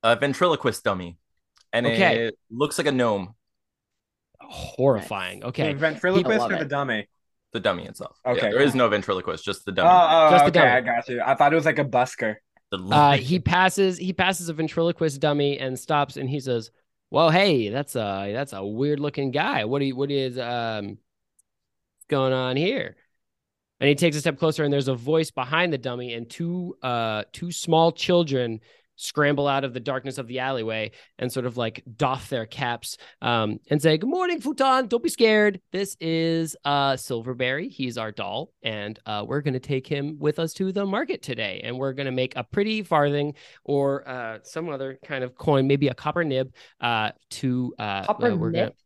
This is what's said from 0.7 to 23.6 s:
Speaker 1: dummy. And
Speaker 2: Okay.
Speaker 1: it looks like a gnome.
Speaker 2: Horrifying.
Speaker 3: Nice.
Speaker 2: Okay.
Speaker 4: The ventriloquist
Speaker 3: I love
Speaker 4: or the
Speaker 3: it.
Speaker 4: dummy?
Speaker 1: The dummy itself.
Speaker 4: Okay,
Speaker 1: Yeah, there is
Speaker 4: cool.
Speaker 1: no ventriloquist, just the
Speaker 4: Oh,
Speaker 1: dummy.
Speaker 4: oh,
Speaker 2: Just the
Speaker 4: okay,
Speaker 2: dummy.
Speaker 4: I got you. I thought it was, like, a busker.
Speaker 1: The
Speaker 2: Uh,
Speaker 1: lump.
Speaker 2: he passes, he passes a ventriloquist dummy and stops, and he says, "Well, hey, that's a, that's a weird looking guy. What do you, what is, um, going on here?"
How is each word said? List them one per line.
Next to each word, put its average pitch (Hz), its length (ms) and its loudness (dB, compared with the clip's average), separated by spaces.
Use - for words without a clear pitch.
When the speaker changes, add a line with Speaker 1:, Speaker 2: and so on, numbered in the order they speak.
Speaker 1:
dummy. 90 340 -4
And 120 140 0
Speaker 2:
Okay. 117 400 2
Speaker 1:
it 107 100 -8
looks 135 260 -2
like 151 100 0
a 147 40 2
gnome. 110 420 0
Speaker 2:
Horrifying. 98 1000 -2
Speaker 3:
Nice. 113 100 -10
Speaker 2:
Okay. 147 240 -2
Speaker 4:
The 139 60 -8
ventriloquist 180 600 2
Speaker 3:
I - 40 2
love 214 80 -2
Speaker 4:
or 190 40 -2
the - 60 -4
Speaker 3:
it. 147 60 -6
Speaker 4:
dummy? 131 400 -4
Speaker 1:
The 117 60 -4
dummy 98 260 -2
itself. - 400 -16
Speaker 4:
Okay, - 200 2
Speaker 1:
Yeah, 107 60 2
there 120 100 4
is 143 100 6
Speaker 4:
cool. 127 80 0
Speaker 1:
no 120 100 6
ventriloquist, 95 540 -2
just - 220 -6
the 101 60 -6
Speaker 4:
Oh, 92 40 -8
Speaker 1:
dummy. 95 140 6
Speaker 4:
oh, 165 420 8
Speaker 2:
Just 147 140 10
the - 60 6
Speaker 4:
okay, 170 80 4
Speaker 2:
dummy. 135 120 8
Speaker 4:
I 127 100 4
got 120 280 -2
you. 123 140 -2
I 170 120 4
thought 147 160 6
it 160 40 4
was, 156 100 2
like, 156 140 2
a 143 60 2
busker. 120 500 0
Speaker 1:
The 98 60 -4
Speaker 2:
Uh, 92 40 -8
Speaker 1:
lump. 139 400 6
Speaker 2:
he 160 180 0
passes, 185 580 2
he 185 160 -6
passes 180 360 0
a 165 40 -6
ventriloquist 160 680 -2
dummy 143 400 0
and 131 180 -6
stops, 143 400 -2
and 135 120 -4
he 139 100 -4
says, 123 320 -4
"Well, 156 200 4
hey, 160 400 4
that's 139 280 -6
a, 101 360 -4
that's 131 200 -6
a 98 120 -8
weird 135 360 -2
looking 143 300 -4
guy. 143 340 -2
What 131 140 -2
do 143 60 0
you, 131 120 -2
what 139 140 -2
is, 131 280 -2
um, 113 580 -6
going 131 240 2
on 127 220 -2
here?" 185 400 -2